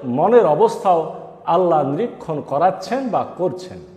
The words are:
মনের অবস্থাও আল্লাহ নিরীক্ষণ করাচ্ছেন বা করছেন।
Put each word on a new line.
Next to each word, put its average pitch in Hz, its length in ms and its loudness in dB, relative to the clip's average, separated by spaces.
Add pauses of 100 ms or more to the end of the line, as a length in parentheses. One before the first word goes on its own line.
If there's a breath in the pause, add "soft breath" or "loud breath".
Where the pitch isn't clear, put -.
মনের 180 420 4
অবস্থাও 170 680 2 (300)
আল্লাহ 170 380 2
নিরীক্ষণ 156 580 -4
করাচ্ছেন 185 680 -2
বা 139 180 -2 (100)
করছেন। - 420 -6 (180)